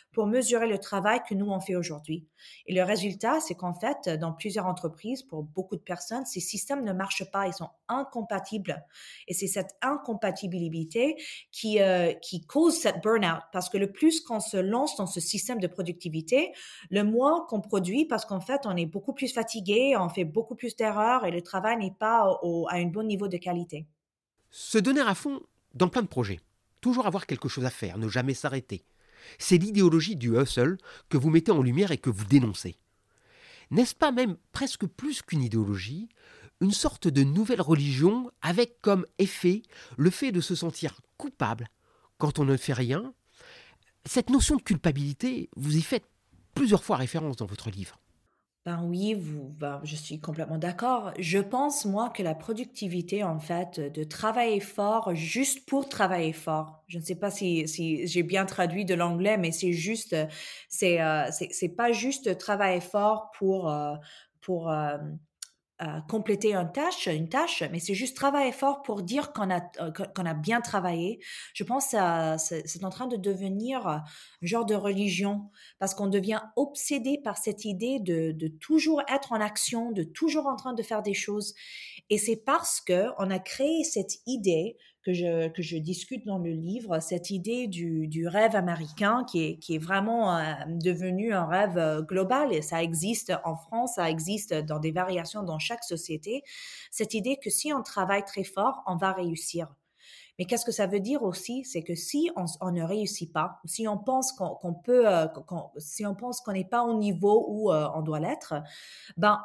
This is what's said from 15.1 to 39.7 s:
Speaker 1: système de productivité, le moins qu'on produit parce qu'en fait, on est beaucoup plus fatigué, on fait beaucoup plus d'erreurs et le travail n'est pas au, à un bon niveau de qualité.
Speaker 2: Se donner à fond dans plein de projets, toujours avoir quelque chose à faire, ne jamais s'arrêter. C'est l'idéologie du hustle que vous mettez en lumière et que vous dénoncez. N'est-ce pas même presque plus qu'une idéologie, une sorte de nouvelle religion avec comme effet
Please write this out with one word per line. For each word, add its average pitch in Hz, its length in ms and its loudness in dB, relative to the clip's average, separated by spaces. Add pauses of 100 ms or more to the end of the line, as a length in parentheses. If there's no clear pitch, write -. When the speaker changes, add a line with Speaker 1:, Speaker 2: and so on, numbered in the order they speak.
Speaker 1:
système 208 400 -2
de 180 80 0
productivité, 175 840 -2 (360)
le 202 140 4
moins 254 460 4
qu'on 214 100 -2
produit 196 460 0
parce 320 200 0
qu'en 190 140 -6
fait, 269 240 -2
on 196 140 -2
est 170 80 0
beaucoup 196 280 -6
plus 262 200 -4
fatigué, 226 640 2
on 180 100 2
fait 175 160 -2
beaucoup 214 320 -2
plus 233 220 -8
d'erreurs 220 480 2
et 170 60 0
le 175 100 -2
travail 196 360 0
n'est 190 140 -2
pas 214 500 4
au, 170 280 0
à 180 60 -2
un 175 100 0
bon 185 180 -2
niveau 208 240 -2
de 180 100 -4
qualité. 170 480 -6 (640)
Speaker 2:
Se - 280 -2
donner 269 240 4
à 220 140 2
fond 277 260 -6 (320)
dans 180 160 4
plein 247 120 0
de 190 60 -2
projets, 101 320 -2 (400)
toujours 247 260 2
avoir 190 220 0
quelque 135 220 -4
chose 123 160 -2
à 127 40 0
faire, 92 280 -6
ne 110 100 -2
jamais 127 260 0
s'arrêter. 131 520 -6 (520)
C'est - 200 6
l'idéologie 185 580 6
du 117 220 2
hustle 139 400 2 (320)
que 156 80 2
vous 139 120 4
mettez 165 220 6
en 160 100 6
lumière 147 300 4
et 139 60 0
que - 120 0
vous 104 140 -2
dénoncez. 104 540 4 (920)
N'est-ce 226 240 4
pas 294 200 2
même 240 240 2 (160)
presque 269 340 -4
plus 277 340 -6
qu'une 147 220 0
idéologie, 107 640 -2 (540)
une 196 100 6
sorte - 360 0
de 139 160 6
nouvelle 190 380 2
religion 160 720 4 (100)
avec 202 400 0
comme 196 240 4 (120)
effet 190 440 4 (360)